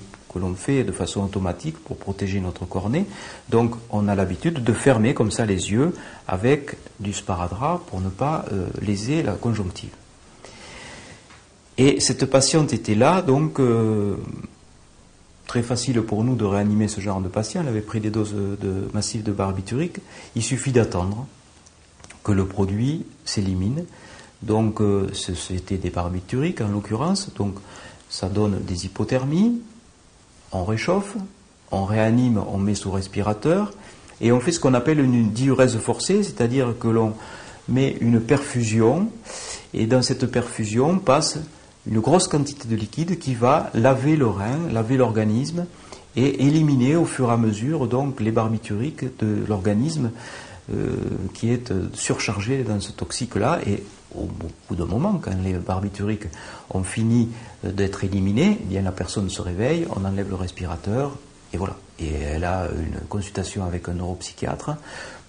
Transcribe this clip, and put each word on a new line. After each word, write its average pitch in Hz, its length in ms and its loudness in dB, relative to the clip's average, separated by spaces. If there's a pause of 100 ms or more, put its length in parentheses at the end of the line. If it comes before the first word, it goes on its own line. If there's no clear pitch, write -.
(320)
que 90 60 -6
l'on 90 160 -2
fait 135 280 0
de 101 100 -2
façon 95 320 -2
automatique 95 520 -4
pour - 220 -12
protéger 98 420 -4
notre 90 240 -6
cornée. 107 400 -2 (460)
Donc, 117 240 4 (160)
on 104 180 2
a 101 60 2
l'habitude 98 500 0
de 117 80 4
fermer 120 400 4
comme 110 180 0
ça 120 140 0
les 95 280 0
yeux 151 220 2 (320)
avec 123 500 0 (240)
du 101 120 -4
sparadrap 98 720 -4
pour 92 160 -6
ne 95 80 -2
pas, 139 420 -2
euh, 98 180 -2 (120)
léser 110 420 0
la 110 100 0
conjonctive. 104 580 -4 (1900)
Et 139 240 6
cette 131 260 2
patiente 139 460 4
était 107 220 0
là, 156 280 6
donc, 151 360 2
euh, 110 580 2 (1300)
très 120 160 -2
facile 117 400 0
pour 107 200 0
nous 127 120 2
de 107 100 0
réanimer 104 420 4
ce 104 140 -4
genre 95 200 -2
de 95 80 -2
patient. 110 340 -2
Elle 147 60 -2
avait 107 120 0
pris 107 180 -6
des 107 120 0
doses 107 240 -2
de, 98 580 -4
massives 107 300 -4
de 107 100 -2
barbiturique. 98 640 -2 (400)
Il 117 60 -2
suffit 135 280 -2
d'attendre 107 560 2 (960)
que 107 80 0
le 95 140 2
produit 104 600 -2 (180)
s'élimine. 101 640 -2 (560)
Donc, 107 400 2
euh, 98 320 2
ce, 92 200 -6
c'était 92 440 -6
des 90 100 -4
barbituriques 92 720 -2
en 107 80 0
l'occurrence. 110 640 -2
Donc, 98 200 -2 (560)
ça - 180 -4
donne 98 340 0
des 92 220 -6
hypothermies. 143 720 0 (920)
On 92 120 -2
réchauffe, 175 520 0 (540)
on 95 160 0
réanime, 110 560 4 (100)
on 101 60 -2
met 101 160 2
sous 98 160 -4
respirateur. 104 800 0 (480)
Et 113 100 4
on 123 100 6
fait 170 120 0
ce - 80 -2
qu'on 131 140 6
appelle 151 260 4
une 120 300 4
diurèse 123 480 4
forcée, 185 440 2
c'est-à-dire 123 560 2
que 113 100 0
l'on 113 260 4 (540)
met 131 320 2
une 117 200 6
perfusion, 120 880 4 (640)
et 113 140 0
dans 123 160 4
cette 120 240 0
perfusion 117 720 0
passe 151 400 2 (500)
une 110 100 2
grosse 165 300 4
quantité - 400 -2
de 113 80 0
liquide 147 420 -2
qui 131 160 -2
va 123 400 4
laver 131 400 4
le 139 140 4
rein, 101 280 -2 (140)
laver 113 260 0
l'organisme, 123 720 2 (480)
et 135 320 4
éliminer 147 480 6
au 170 100 4
fur 123 260 0
et - 20 6
à 117 40 4
mesure 117 520 2
donc 131 320 0
les 107 100 2
barbituriques 113 880 -2
de 107 300 0
l'organisme, 117 640 0 (600)
euh, 98 220 -2 (400)
qui 117 160 -2
est, 120 220 -2
euh, 92 200 -2
surchargé 113 720 -2
dans 104 180 -2
ce - 120 -10
toxique-là. - 760 -2
Et 101 160 -2 (320)
au 101 140 -6 (400)
bout 92 80 -4
d'un 87 80 -2
moment, 151 360 0
quand - 120 -4 (100)
les 92 120 0
barbituriques 98 720 -4 (440)
ont 95 140 -2
fini, 117 460 2 (340)
euh, 95 80 -4
d'être 98 320 -2
éliminés, 101 560 2
eh - 40 -10
bien, 95 180 -2
la 95 100 0
personne 95 360 -4
se 90 140 -6
réveille, 113 420 0 (120)
on 98 80 -2
enlève 98 240 -2
le 95 80 -6
respirateur, 92 800 -4 (360)
et 98 40 -6
voilà. 87 200 -4 (220)
Et 80 140 -4
elle 73 320 -4
a 90 260 -2
une 78 380 -6
consultation 98 560 -6
avec 87 240 -6
un 87 60 -4
neuropsychiatre 90 800 -6 (520)